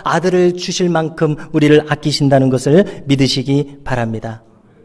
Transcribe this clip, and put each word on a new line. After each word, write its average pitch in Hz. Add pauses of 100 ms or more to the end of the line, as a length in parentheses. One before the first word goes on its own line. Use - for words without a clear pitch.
아들을 180
주실 180
만큼 160 (160)
우리를 151
아끼신다는 139
것을 139
믿으시기 139
바랍니다. 113 (420)